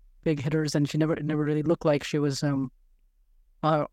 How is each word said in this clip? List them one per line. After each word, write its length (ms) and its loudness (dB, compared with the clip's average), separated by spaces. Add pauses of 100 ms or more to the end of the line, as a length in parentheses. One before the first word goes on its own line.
(240)
big 160 0
hitters, 360 -2
and 120 2
she 120 -2
never, 160 2
never 280 -2
really 200 0
looked 220 0
like 180 2
she 160 -2
was, 240 -2
um, 280 -2 (920)
uh, 300 2